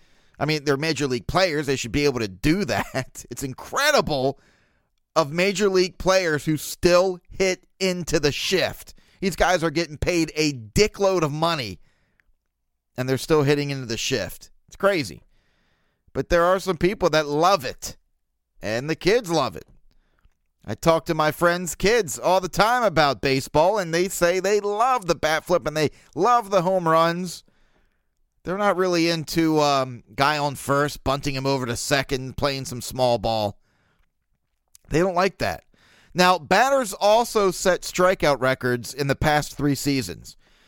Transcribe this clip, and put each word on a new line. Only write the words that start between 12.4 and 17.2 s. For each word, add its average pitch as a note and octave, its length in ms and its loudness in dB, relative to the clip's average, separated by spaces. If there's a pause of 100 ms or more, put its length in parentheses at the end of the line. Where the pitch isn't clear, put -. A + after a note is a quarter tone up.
and B2+ 100 -4
they're C3+ 100 0
still D3+ 260 2
hitting C#3+ 260 2
into C3+ 160 -8
the A2+ 120 -6
shift. - 540 -6 (160)
It's - 80 -20
crazy. C#3+ 480 0 (880)
But - 180 -4
there E3+ 140 4
are F#3 160 2
some F3+ 180 -4
people F3+ 340 2
that D3+ 160 2